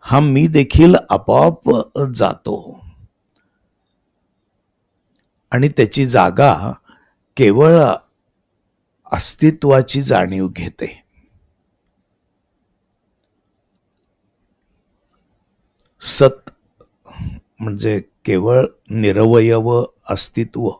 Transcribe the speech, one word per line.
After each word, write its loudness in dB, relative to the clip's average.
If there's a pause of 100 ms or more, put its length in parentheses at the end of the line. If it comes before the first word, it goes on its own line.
हा 0
मी 2
देखील 4 (160)
आपोआप 0 (440)
जातो -8 (2750)
आणि 0
त्याची -2
जागा 0 (640)
केवळ 4 (1300)
अस्तित्वाची 0
जाणीव -4
घेते. -12 (4000)
सत 0 (1120)
म्हणजे -6 (240)
केवळ 0 (240)
निरवयव 2 (260)
अस्तित्व -6